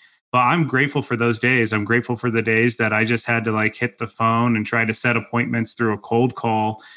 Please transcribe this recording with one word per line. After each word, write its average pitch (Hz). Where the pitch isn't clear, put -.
but 123
I'm 143
grateful 135
for 120
those 117
days. 123
I'm 107
grateful 117
for 113
the 113
days 113
that 110
I 107
just 113
had 117
to, 113
like, 107
hit -
the 117
phone 117
and 107
try 113
to 110
set 120
appointments 117
through 113
a 101
cold 120
call 110